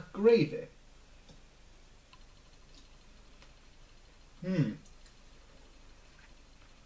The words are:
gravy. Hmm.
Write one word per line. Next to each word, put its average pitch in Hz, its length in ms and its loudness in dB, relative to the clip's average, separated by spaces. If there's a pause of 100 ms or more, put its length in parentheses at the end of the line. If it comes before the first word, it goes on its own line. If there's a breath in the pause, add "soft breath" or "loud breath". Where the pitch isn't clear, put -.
(120)
gravy. 196 540 8 (3750)
Hmm. 160 280 4 (2250)